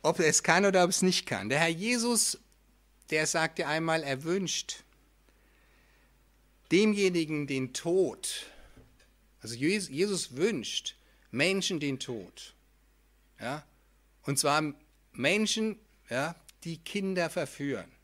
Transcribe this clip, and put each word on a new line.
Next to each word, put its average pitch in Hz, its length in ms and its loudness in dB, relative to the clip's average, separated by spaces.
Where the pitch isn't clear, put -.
Ob 170 180 2
er 160 80 4
es - 160 4
kann 180 220 6
oder 190 200 6
ob 170 40 2
es - 120 0
nicht 185 240 2
kann. 101 240 -4
Der 139 100 2
Herr 165 80 4
Jesus, 226 680 0
der 156 160 2
sagte 160 420 -2
einmal, 160 360 0
er 139 200 -4
wünscht 170 600 -4
demjenigen 175 760 2
den 131 260 -4
Tod. 170 720 -2
Also 113 140 -12
Jes-, 175 340 0
Jesus 170 460 -4
wünscht 160 600 -4
Menschen 175 480 0
den 139 200 -4
Tod. - 540 -12
Ja? 139 260 -8
Und 143 160 -2
zwar 151 340 2
Menschen, 208 640 0
ja, 147 260 -4
die 165 140 -10
Kinder 185 520 -4
verführen. 139 600 -6